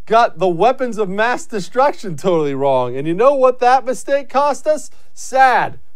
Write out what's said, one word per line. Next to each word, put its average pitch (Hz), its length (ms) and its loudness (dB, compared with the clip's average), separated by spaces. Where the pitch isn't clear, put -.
got 220 320 2
the 185 100 2
weapons 226 500 0
of 214 100 -2
mass 220 380 -2
destruction 226 720 -2
totally 156 380 0
wrong. 131 420 0
And 139 100 -6
you 165 80 -2
know 247 200 4
what 254 240 2
that 254 260 2
mistake 277 440 -4
cost 285 380 0
us? 311 240 -2
Sad. 254 640 0